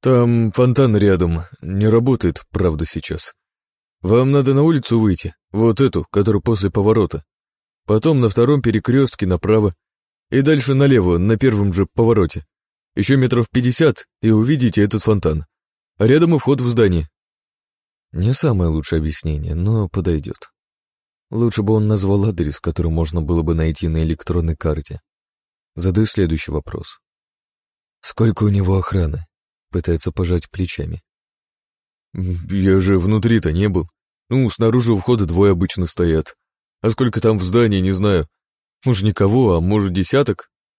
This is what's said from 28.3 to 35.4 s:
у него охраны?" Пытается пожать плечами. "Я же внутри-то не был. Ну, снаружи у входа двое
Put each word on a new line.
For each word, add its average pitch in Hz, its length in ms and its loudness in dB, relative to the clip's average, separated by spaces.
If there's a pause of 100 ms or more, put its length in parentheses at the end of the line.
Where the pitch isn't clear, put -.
у 104 40 4
него 98 300 0
охраны?" 82 480 -4 (440)
Пытается 85 420 -4
пожать 87 380 -4
плечами. 80 520 -8 (1120)
"Я 92 680 0
же 95 180 2
внутри-то 104 540 0
не 98 160 0
был. 87 200 -2 (420)
Ну, 127 180 0
снаружи 113 440 2
у 101 60 2
входа 104 280 0
двое 95 260 4